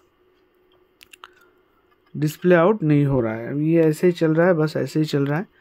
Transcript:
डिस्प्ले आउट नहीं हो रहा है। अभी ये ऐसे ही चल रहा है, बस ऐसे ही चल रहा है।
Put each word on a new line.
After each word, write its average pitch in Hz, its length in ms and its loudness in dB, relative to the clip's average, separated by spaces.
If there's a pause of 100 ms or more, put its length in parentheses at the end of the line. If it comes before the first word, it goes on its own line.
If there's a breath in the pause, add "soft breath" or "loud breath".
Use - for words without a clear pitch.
(2250 soft breath)
डिस्प्ले 156 380 0
आउट 180 280 2
नहीं 147 220 2
हो 135 160 0
रहा 110 120 -4
है। 113 160 -10
अभी 151 240 -2
ये 165 80 4
ऐसे 156 260 2
ही 175 60 2
चल 165 200 0
रहा 170 140 2
है, 190 60 4
बस 156 240 -2
ऐसे 135 220 -4
ही 156 60 0
चल 143 200 -2
रहा 147 140 -4
है। 208 80 -8 (140 soft breath)